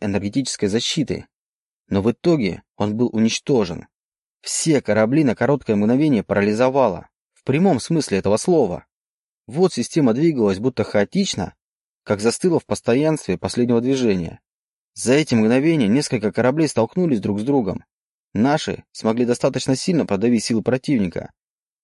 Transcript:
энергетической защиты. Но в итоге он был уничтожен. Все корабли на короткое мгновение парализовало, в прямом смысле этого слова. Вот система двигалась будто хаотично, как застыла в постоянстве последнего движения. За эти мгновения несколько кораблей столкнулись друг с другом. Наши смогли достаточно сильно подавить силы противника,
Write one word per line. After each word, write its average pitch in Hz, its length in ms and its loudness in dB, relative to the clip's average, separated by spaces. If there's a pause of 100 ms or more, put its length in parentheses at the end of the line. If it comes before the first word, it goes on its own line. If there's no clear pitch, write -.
энергетической 104 640 -2
защиты. 107 600 -4 (640)
Но 98 140 0
в 113 80 2
итоге 143 520 0 (140)
он 107 200 -2
был 120 160 0
уничтожен. 110 760 0 (540)
Все - 420 -2
корабли 110 420 2
на 113 100 2
короткое 123 420 0
мгновение 120 460 2
парализовало, 107 880 0 (240)
в - 120 -20
прямом 151 360 2
смысле 147 380 -2
этого 98 180 0
слова. 123 500 0 (600)
Вот 160 260 0
система 123 420 0
двигалась 123 440 2
будто 113 260 -2
хаотично, 98 680 -2 (480)
как 101 180 -4
застыла 135 380 0
в - 80 -6
постоянстве 127 720 -2
последнего 120 420 0
движения. 117 600 -2 (540)
За - 180 0
эти 147 220 2
мгновения 127 540 2
несколько 110 440 0
кораблей 135 360 0
столкнулись 127 520 0
друг 104 200 -2
с - 20 -6
другом. 120 420 -2 (480)
Наши 135 600 0
смогли 113 320 -2
достаточно 131 520 -2
сильно 147 300 -2
подавить 107 380 0
силы 113 180 0
противника, 117 720 -2 (500)